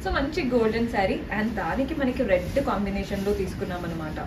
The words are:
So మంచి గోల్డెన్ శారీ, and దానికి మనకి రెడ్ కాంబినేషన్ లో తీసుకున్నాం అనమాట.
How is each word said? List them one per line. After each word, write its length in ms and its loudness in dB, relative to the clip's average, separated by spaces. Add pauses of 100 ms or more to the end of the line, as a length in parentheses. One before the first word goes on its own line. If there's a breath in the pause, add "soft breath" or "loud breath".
So 140 -2
మంచి 240 0 (120)
గోల్డెన్ 420 4
శారీ, 220 2 (200)
and 120 0 (120)
దానికి 400 -2
మనకి 300 2
రెడ్ 280 2 (100)
కాంబినేషన్ 580 -2
లో 140 2
తీసుకున్నాం 460 -4
అనమాట. 380 -6